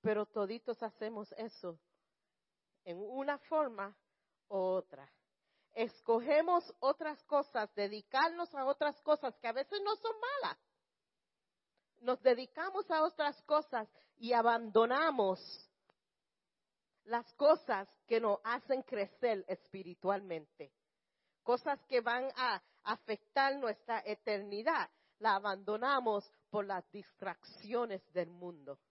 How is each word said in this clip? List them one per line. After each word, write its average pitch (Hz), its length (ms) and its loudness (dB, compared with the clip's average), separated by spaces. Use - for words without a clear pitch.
Pero 214 260 0
toditos 226 560 -6
hacemos 214 500 -8
eso 180 460 -10
en 175 140 -10
una 269 420 -6
forma 226 560 -2
u 208 60 -6
otra. 185 560 -2
Escogemos 285 920 2
otras 302 440 -2
cosas, 277 500 -2
dedicarnos 277 800 -2
a 269 120 -4
otras 285 360 -2
cosas 294 380 0
que 233 80 -6
a 226 60 -4
veces 285 300 -4
no 415 120 0
son 440 240 -6
malas. 494 400 -4
Nos 254 200 0
dedicamos 311 720 0
a 311 120 4
otras 302 400 -2
cosas 294 460 0
y 226 160 0
abandonamos 233 1400 2
las 233 280 -4
cosas 254 540 4
que 226 120 4
nos 208 240 2
hacen 254 380 -2
crecer 214 680 -2
espiritualmente. 180 1200 -6
Cosas 247 420 0
que 247 160 2
van 247 340 -2
a 240 260 -2
afectar 269 760 0
nuestra 226 480 -4
eternidad, 208 840 -2
la 208 160 4
abandonamos 208 920 0
por 208 160 -2
las 190 260 -6
distracciones 202 1080 -6
del 170 180 -2
mundo. 170 500 -14